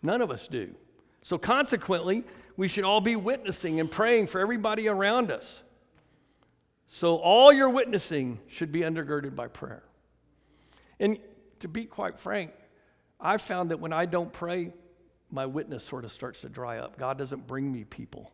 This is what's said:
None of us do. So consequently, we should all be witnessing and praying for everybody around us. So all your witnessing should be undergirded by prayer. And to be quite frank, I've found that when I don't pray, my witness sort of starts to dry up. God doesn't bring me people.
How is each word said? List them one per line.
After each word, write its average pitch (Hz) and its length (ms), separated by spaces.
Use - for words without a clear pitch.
None 196 180
of 208 100
us 117 180
do. 101 260
So 175 160
consequently, 202 840
we 190 120
should 196 160
all 202 160
be 226 160
witnessing 190 640
and 160 100
praying 220 360
for 185 140
everybody 214 480
around 208 420
us. - 320
So 170 280
all 214 360
your 269 180
witnessing 165 800
should 160 220
be 165 100
undergirded 147 540
by 120 140
prayer. - 360
And 208 180
to 180 80
be 220 180
quite 196 320
frank, 190 320
I've 202 200
found 180 300
that 165 80
when 160 140
I 160 120
don't 175 280
pray, 175 400
my 135 160
witness 135 380
sort 127 200
of 110 80
starts - 300
to 123 60
dry 120 300
up. - 200
God 131 180
doesn't 131 300
bring 135 260
me 117 120
people. - 500